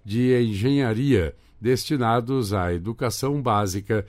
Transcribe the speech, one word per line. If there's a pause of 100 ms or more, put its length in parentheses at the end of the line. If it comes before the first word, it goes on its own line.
de
Engenharia (260)
destinados
à
educação
básica